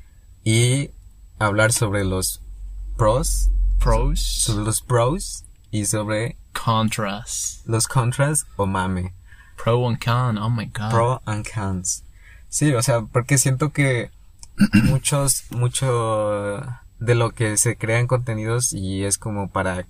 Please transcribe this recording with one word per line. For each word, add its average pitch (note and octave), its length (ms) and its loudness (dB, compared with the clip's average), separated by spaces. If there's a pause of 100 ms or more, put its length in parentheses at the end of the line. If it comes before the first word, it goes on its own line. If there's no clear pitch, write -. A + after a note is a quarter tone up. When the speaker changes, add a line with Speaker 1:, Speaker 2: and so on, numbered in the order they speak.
(440)
Speaker 1:
y A#2+ 460 2 (480)
hablar G#2+ 340 2
sobre G2+ 320 0
los F#2 360 -2 (560)
pros. A#2 540 4 (280)
Speaker 2:
Pros. A#2+ 420 4
Speaker 1:
Sobre - 440 -2
los G#2+ 160 -2
pros B2+ 640 -2 (260)
y G#2 140 -2
sobre G#2+ 520 -2 (280)
Speaker 2:
Contras. G#2+ 1000 -2
Speaker 1:
los A2+ 200 0
contras C#3 600 0 (100)
o G2+ 100 0
mame. F#2 460 -2 (500)
Speaker 2:
Pro B2 260 2
and A2+ 140 -2
con, A#2+ 360 0
oh A2 120 -2
my A#2 160 -2
God. A2 240 -6
Speaker 1:
Pro A#2+ 360 2
and G#2+ 220 -4
cons. G2 540 -4 (460)
Sí, D3 260 2
o A2+ 80 2
sea, A#2 200 2
porque B2 360 2
siento C#3+ 340 2
que C3 380 0 (460)
<clears throat> - 280 6
muchos, C#3 680 2
mucho A2 1120 0 (360)
de A#2+ 160 2
lo A#2 180 4
que G#2+ 260 0
se A2+ 180 2
crea A2+ 240 0
en A#2+ 60 2
contenidos A#2+ 680 -2
y F#2+ 320 -4
es G2 140 0
como G2+ 320 -4
para F#2 400 -2